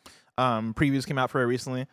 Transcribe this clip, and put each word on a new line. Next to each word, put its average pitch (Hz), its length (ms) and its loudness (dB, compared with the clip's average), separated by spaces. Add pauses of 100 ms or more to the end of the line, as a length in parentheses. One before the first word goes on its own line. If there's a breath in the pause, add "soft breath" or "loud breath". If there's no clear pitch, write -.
(360 soft breath)
Um, 113 380 0
previews 139 320 2
came 143 120 -4
out 127 120 0
for 139 120 0
it 123 40 4
recently. 127 460 -2